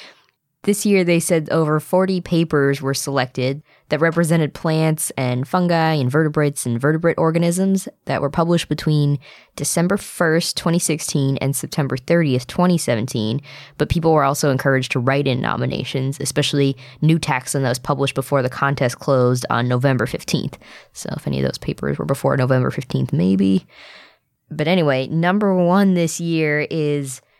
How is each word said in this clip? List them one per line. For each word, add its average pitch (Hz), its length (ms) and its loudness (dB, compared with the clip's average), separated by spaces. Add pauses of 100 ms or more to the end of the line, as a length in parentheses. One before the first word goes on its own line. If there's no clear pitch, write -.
(640)
this 202 200 0
year, 196 200 4
they 170 160 2
said 165 320 0
over 156 280 2
forty 185 420 0
papers 147 600 0
were 135 140 -2
selected 135 640 -4 (280)
that 151 100 0
represented 165 560 2
plants 160 600 0
and 127 320 -2
fungi, 170 460 2
invertebrates, 147 720 0
and 117 160 -2
vertebrate 160 380 2
organisms 170 680 2 (180)
that 139 140 -2
were 143 120 -2
published 170 360 2
between 147 520 2 (360)
December 175 400 0
first, 165 600 -2
twenty 170 220 0
sixteen, 139 580 -2
and 135 180 -2
September 131 420 -4
thirtieth, 143 500 0
twenty 180 320 2
seventeen. 117 600 -2 (360)
But 151 120 0
people 165 220 2
were 151 120 4
also 139 260 2
encouraged 131 440 0
to 135 60 0
write 139 280 0
in 127 120 0
nominations, 127 800 -2
especially 139 560 0 (240)
new 160 200 4
taxon 139 420 -2
that 131 80 0
was 123 80 0
published 139 380 -2
before 139 260 0
the 123 80 0
contest 139 480 0
closed 127 540 2
on 120 160 0
November 123 400 2
fifteenth. - 500 -4 (360)
So - 220 -12
if - 120 -10
any 67 120 -2
of 67 60 0
those - 140 -4
papers - 400 -4
were - 60 -6
before 139 320 -2
November 127 340 0
fifteenth, 135 420 -4
maybe. 190 540 2 (800)
But 151 180 -4
anyway, 147 420 2
number 190 440 0
one 185 400 4
this 170 260 -2
year 156 520 0
is 147 500 -4 (180)